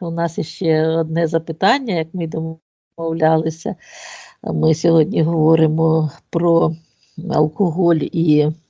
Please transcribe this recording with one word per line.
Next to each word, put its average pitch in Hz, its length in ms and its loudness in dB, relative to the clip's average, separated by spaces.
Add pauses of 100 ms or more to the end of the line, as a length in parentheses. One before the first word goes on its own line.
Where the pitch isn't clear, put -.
у 170 100 -6
нас 165 260 -4
іще 160 500 0
одне 160 400 0
запитання: 185 680 -2
як 160 180 -2
ми 175 140 -4 (720)
домовлялися. 160 760 -2 (680)
Ми 156 320 0
сьогодні 165 480 2
говоримо 160 880 2 (180)
про 165 460 2 (540)
алкоголь 165 720 0
і 151 460 0 (220)